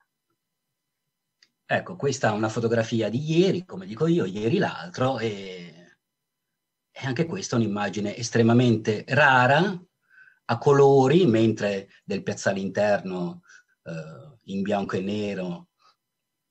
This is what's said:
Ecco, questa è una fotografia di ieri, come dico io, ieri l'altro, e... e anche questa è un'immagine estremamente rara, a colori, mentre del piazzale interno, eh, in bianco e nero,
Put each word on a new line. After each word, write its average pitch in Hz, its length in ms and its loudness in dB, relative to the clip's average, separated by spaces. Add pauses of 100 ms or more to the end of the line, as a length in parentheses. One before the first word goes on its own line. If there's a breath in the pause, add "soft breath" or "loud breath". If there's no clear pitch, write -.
(1600)
Ecco, 107 320 -6
questa 135 340 -2
è - 20 0
una 110 180 -2
fotografia 113 600 -2
di 151 300 -2
ieri, 185 240 0
come 92 220 -14
dico 113 220 -4
io, 170 180 0
ieri 107 320 -2
l'altro, 107 640 -4
e... 92 760 -10 (960)
e - 160 -16
anche 135 200 -2
questa 185 300 -8
è 117 40 2
un'immagine 104 580 -4
estremamente 117 920 2
rara, 143 720 4 (640 soft breath)
a 117 120 -2
colori, 139 680 6
mentre 104 600 2 (160 soft breath)
del 95 200 -6
piazzale 98 360 -4
interno, 92 840 -2 (400 soft breath)
eh, 80 540 -16 (140)
in 98 120 -4
bianco 101 340 -2
e 92 40 -4
nero, 95 680 -6 (800 soft breath)